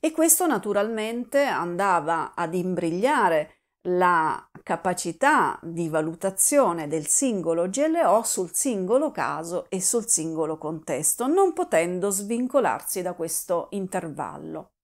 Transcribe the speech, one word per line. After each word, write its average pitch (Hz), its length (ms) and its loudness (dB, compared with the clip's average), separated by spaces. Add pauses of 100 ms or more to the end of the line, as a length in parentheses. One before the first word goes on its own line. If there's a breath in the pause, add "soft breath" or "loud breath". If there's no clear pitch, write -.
E 311 100 0
questo 320 340 4
naturalmente 226 960 0
andava 170 880 0
ad 170 200 -4
imbrigliare 180 1080 0 (240)
la 180 600 2 (140)
capacità 185 1000 0
di 170 280 -4
valutazione 170 960 2
del 151 180 -2
singolo 175 640 0
G 269 180 0
L 320 100 2 (100)
O 202 160 6
sul 185 280 -4
singolo 240 600 0
caso 160 580 -4
e 185 140 -4
sul 220 260 0
singolo 160 480 -2
contesto, 156 720 -4
non 359 260 4
potendo 180 560 0
svincolarsi 202 960 -2
da 180 100 -4
questo 165 600 -4
intervallo. 160 1000 -8 (120)